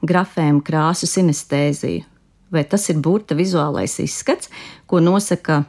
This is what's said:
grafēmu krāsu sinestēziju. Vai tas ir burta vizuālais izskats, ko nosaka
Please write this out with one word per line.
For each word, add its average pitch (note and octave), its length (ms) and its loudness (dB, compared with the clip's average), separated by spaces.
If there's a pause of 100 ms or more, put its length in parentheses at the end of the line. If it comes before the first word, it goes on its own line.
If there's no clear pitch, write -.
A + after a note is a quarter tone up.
grafēmu D#3+ 560 2
krāsu D#3+ 480 0
sinestēziju. D3 960 0 (460)
Vai D#3+ 120 0
tas G3+ 280 -2
ir D#3 120 2
burta F3+ 320 0
vizuālais D3+ 640 -2
izskats, - 520 -4 (360)
ko F3 160 2
nosaka E3+ 680 2